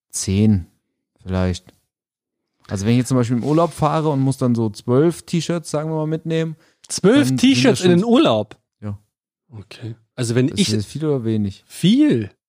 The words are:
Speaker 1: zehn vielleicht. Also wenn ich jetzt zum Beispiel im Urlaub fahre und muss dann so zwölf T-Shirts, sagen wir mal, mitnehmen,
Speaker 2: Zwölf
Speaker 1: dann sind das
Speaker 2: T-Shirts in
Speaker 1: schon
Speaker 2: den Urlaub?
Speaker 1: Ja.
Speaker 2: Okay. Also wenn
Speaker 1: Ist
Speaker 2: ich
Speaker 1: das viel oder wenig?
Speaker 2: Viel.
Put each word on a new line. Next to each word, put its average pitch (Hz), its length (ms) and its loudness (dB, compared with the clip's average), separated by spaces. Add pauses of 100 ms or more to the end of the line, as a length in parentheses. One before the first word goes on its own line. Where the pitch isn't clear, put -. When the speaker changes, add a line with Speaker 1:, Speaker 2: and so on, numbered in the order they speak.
Speaker 1:
zehn 98 580 0 (560)
vielleicht. 92 420 -2 (1040)
Also 98 160 -6
wenn 117 80 2
ich 120 40 4
jetzt 123 100 0
zum 131 100 -2
Beispiel 123 200 0
im 113 80 -4
Urlaub 156 260 0
fahre 156 380 -2
und 139 100 -2
muss 135 180 0
dann 123 180 0
so 113 140 -2
zwölf 143 520 0
T-Shirts, 170 500 -6
sagen 156 180 -6
wir 160 60 -6
mal, 156 120 -4
mitnehmen, 160 500 -4 (320)
Speaker 2:
Zwölf 214 300 2
Speaker 1:
dann 269 80 2
sind 262 100 0
das - 120 0
Speaker 2:
T-Shirts 247 320 2
in 180 100 4
Speaker 1:
schon 170 80 4
Speaker 2:
den 214 60 0
Urlaub? 220 520 2 (240)
Speaker 1:
Ja. 104 160 -10 (520)
Speaker 2:
Okay. 110 460 -16 (200)
Also 117 200 -4
wenn 127 140 2
Speaker 1:
Ist 101 100 -6
Speaker 2:
ich 104 160 0
Speaker 1:
das 104 100 -4
viel 151 200 -10
oder 139 180 -2
wenig? 107 420 -4
Speaker 2:
Viel. 190 640 0 (200)